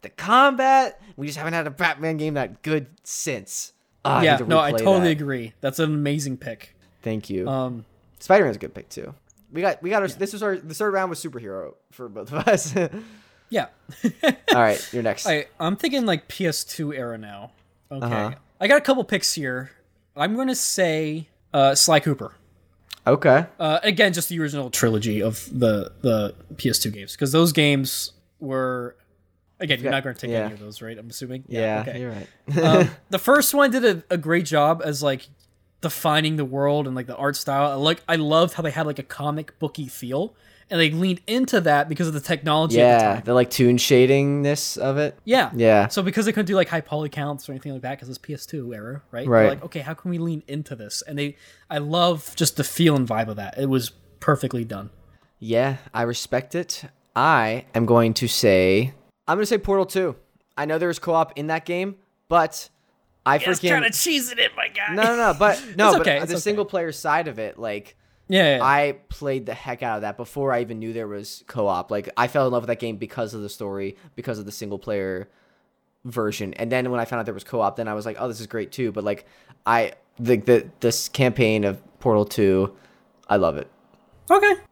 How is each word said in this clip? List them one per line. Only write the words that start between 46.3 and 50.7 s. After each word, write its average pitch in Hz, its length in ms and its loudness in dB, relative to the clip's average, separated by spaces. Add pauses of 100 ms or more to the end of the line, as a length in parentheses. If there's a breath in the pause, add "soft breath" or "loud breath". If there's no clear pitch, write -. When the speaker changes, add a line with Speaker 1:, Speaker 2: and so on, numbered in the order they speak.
Speaker 2:
couldn't 208 160 -2
do, 190 80 -2
like, 180 140 2
high 160 120 -2
poly 151 280 -6
counts 143 380 -8
or 147 60 -12
anything 135 200 -12
like 127 100 -12
that 135 160 -8
'cause 123 100 -16
it's 127 80 -12
P - 160 -12
S - 140 -12
two 123 260 -10
era, 113 280 -12 (100)
right? 120 140 -8
They're 127 60 2
Speaker 1:
Right. 110 180 8
Speaker 2:
like, 139 160 -4
"Okay, 165 140 -10
how 143 140 -8
can - 180 -10
we 175 60 -4
lean 165 300 -4
into 147 280 -8